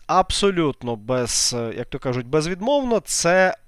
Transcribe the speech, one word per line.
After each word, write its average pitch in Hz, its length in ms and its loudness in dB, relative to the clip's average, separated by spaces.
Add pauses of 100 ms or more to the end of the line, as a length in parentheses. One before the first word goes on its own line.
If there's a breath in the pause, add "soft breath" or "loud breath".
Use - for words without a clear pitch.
абсолютно 170 920 0
без, 120 600 -2
е, 117 180 -4
як 120 100 -6
то 143 120 -10
кажуть, 127 280 -4
безвідмовно, — 196 800 0
це 185 520 2 (120)